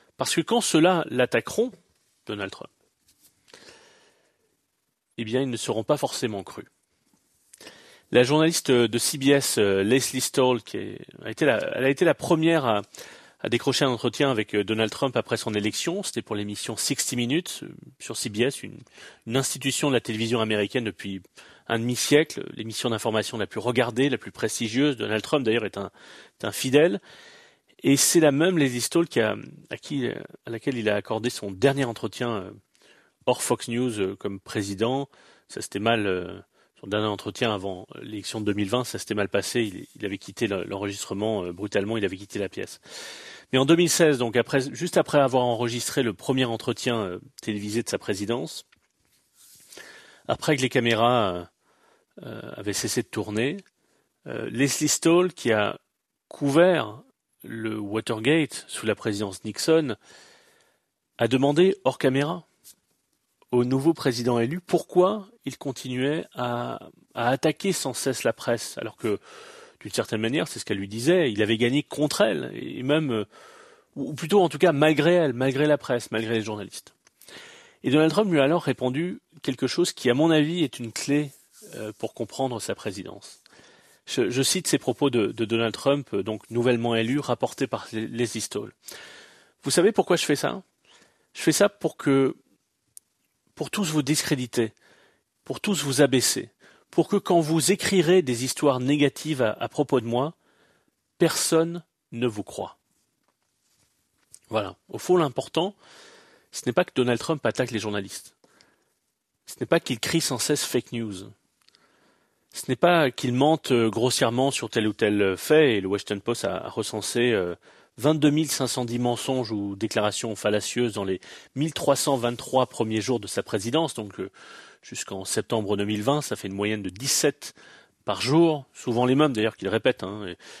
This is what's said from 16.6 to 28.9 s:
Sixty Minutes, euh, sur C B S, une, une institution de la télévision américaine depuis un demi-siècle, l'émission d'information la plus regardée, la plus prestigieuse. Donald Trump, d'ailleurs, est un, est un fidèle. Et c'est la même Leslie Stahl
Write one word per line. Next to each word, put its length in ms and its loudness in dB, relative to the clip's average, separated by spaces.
Sixty 400 -4
Minutes, 480 -2
euh, 100 -14
sur 180 -12
C 120 -6
B 140 -2
S, 200 0
une, 160 -14
une 100 -2
institution 520 0
de 60 4
la 60 2
télévision 400 -2
américaine 440 0
depuis 380 -8
un 120 0
demi-siècle, 640 0
l'émission 360 -6
d'information 460 -2
la 100 -2
plus 140 -8
regardée, 480 2
la 100 -2
plus 140 -16
prestigieuse. 640 0
Donald 260 -2
Trump, 220 0
d'ailleurs, 200 2
est 140 -8
un, 120 -8
est 40 -6
un 80 -4
fidèle. 480 4
Et 140 6
c'est 240 4
la 120 8
même 260 2
Leslie 220 0
Stahl 280 0